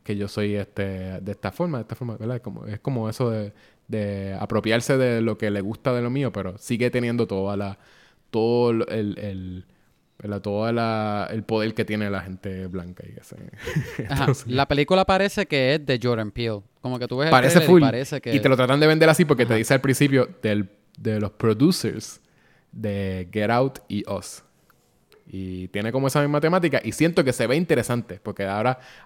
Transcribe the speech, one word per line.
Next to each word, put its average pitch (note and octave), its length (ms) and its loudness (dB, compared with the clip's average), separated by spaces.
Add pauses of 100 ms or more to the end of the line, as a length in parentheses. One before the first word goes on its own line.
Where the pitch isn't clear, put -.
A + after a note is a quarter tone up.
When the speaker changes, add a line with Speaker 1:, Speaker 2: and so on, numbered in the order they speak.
Speaker 1:
que G#2+ 120 -4
yo G2+ 140 -6
soy, G#2 260 -2
este, F#2+ 640 -6
de G2 140 -8
esta - 180 -6
forma, E3+ 280 -4
de - 40 -6
esta A#2 120 -10
forma, A#2 200 -8
¿verdad? A#2 260 -6
Como, A2+ 240 -12
es G#2+ 140 -10
como A#2+ 300 -4
eso A#2+ 200 -2
de, G#2+ 240 -6 (340)
de G2+ 520 -4
apropiarse G#2+ 580 0
de A#2+ 240 2
lo A2 160 -2
que G#2+ 140 -2
le G2+ 100 -2
gusta A2 320 -4
de B2 80 -2
lo A#2+ 80 -4
mío, C3 220 -2
pero F#2 260 -8
sigue A#2+ 320 -2
teniendo A#2+ 380 0
toda G2 280 -2
la, G2 220 -6 (540)
todo A#2+ 400 2
el, A2 480 -2
el, F#2 460 -10 (520)
¿verdad? G#2 240 -6
Toda G#2 300 -2
la, A2 600 -2
el G#2+ 120 -6
poder A2 320 -2
que A2+ 100 -2
tiene G#2+ 240 -4
la G2 120 -4
gente F#2 460 -10
blanca F2+ 380 -10
y - 140 -18
ese, - 160 -20 (360)
<laughs> A#2+ 380 -6
Speaker 2:
Ajá. C#3 140 -2
Speaker 1:
entonces C3+ 240 0
Speaker 2:
La C3 200 0
película D#3 380 2
parece G3 400 0
que C3+ 300 2
es D3+ 100 -4
de C3 160 0
Jordan A2+ 300 -2
Peele. A2+ 300 -4 (200)
Como B2+ 180 -4
que B2 80 -6
tú B2 100 -6
ves C#3+ 100 0
el D#3+ 40 4
Speaker 1:
Parece C3 280 6
Speaker 2:
trailer D#3+ 100 4
y - 20 10
Speaker 1:
full. F3+ 100 10
Speaker 2:
parece C3 400 0
que A#2 140 -2
Speaker 1:
Y C#3 60 2
te C#3 80 4
lo C3 80 4
tratan B2+ 200 4
de D3+ 100 6
vender D#3 200 6
así D#3+ 160 6
porque C3+ 220 4
te A#2 80 2
Speaker 2:
Ajá. A2 40 4
Speaker 1:
dice A2+ 160 2
al C3+ 60 4
principio C3+ 480 4 (140)
del, G#2 280 0 (280)
de A2 240 -2
los G2+ 100 -4
producers A2+ 880 0 (540)
de G2 580 -6
Get G#2 200 0
Out C3 360 0
y G2+ 220 -4
Us. - 340 -10 (840)
Y F#2 440 -10
tiene G#2+ 240 -4
como C3+ 140 0
esa C#3+ 120 0
misma D3 220 2
temática. D#3+ 420 2
Y A2+ 80 -4
siento E3 320 2
que B2+ 80 2
se A#2 160 0
ve B2 80 2
interesante. A#2+ 680 0
Porque G2+ 220 -6
ahora G#2 360 0 (260)